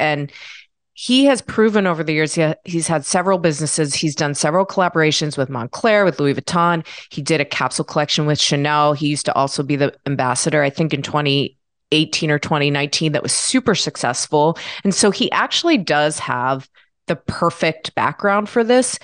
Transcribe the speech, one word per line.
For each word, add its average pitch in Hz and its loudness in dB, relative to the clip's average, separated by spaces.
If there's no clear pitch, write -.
And 147 -2
he 262 2
has 269 4
proven 214 2
over 165 0
the 156 -2
years, 156 0
he 165 2
ha-, 156 2
he's 170 -2
had 156 0
several 185 2
businesses. 151 -2
He's 156 -2
done 147 -2
several 170 0
collaborations 160 0
with 135 -2
Moncler, 196 0
with 165 0
Louis 143 2
Vuitton. 170 0
He - -8
did 151 0
a 143 0
capsule 139 -4
collection 151 -2
with 151 2
Chanel. 147 2
He 147 -2
used 147 -2
to - 0
also 139 0
be 143 -2
the 139 0
ambassador, 135 0
I 139 2
think, 160 -2
in 139 -2
twenty 139 -2
eighteen 156 0
or 147 2
twenty 147 0
nineteen. 147 -2
That 147 -2
was - -4
super 254 0
successful. 151 0
And 196 2
so 208 2
he 196 0
actually 254 0
does 156 0
have 131 -2
the 170 -2
perfect - -2
background 202 0
for 233 2
this. 247 2